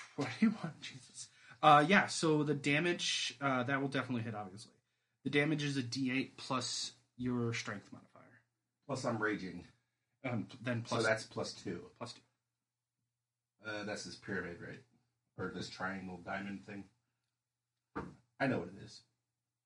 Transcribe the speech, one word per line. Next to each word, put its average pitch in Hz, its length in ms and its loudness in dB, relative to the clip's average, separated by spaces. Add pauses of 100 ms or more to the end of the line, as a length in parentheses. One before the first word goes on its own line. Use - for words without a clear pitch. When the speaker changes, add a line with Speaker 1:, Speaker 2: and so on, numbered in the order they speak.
(140)
Speaker 1:
Twenty-one, 151 680 0
Jesus. - 480 -14 (340)
Uh, 147 240 12
yeah, 190 200 8
so 151 380 4
the 147 100 2
damage, 147 880 0
uh, 131 220 4
that 135 180 2
will 139 60 0
definitely 127 340 0
hit, 110 120 -4
obviously. 104 380 -10 (520)
The 135 60 -4
damage 147 340 2
is 139 120 0
a 131 60 0
D 127 340 -2
eight - 220 -4
plus - 540 -4 (260)
your 123 340 0
strength 107 400 -6
modifier. - 300 -20 (640)
Speaker 2:
Plus 131 180 -4
I'm 117 140 0
raging. 90 460 -2 (600)
Speaker 1:
Um, 120 220 -2 (160)
then 120 180 -2
plus 113 220 -2
Speaker 2:
So 110 40 4
that's 110 180 2
plus - 280 -6
two. - 300 -8 (160)
Speaker 1:
Plus - 160 -10
two. - 60 -20 (1500)
Speaker 2:
Uh, 104 160 -4
that's 104 200 -4
this 90 120 -12
pyramid, 90 400 -6 (100)
right? - 140 -12 (560)
Or 92 180 -4
this 87 140 -6
triangle 95 560 -6
diamond 98 420 -6
thing. 101 180 -10 (1600)
I 139 60 2
know 104 140 2
what 92 80 -6
it 98 160 -14
is. - 180 -18 (640)